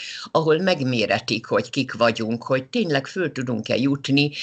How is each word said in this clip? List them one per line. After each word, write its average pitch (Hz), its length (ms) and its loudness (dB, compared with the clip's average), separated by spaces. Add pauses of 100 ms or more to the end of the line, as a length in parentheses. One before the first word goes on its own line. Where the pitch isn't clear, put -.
(300)
ahol 156 280 4
megméretik, 120 880 0
hogy - 240 0
kik 127 220 -2
vagyunk, 117 500 0
hogy 135 220 0
tényleg 160 420 0
föl 170 260 -4
tudunk-e 117 440 -2
jutni 139 540 2 (120)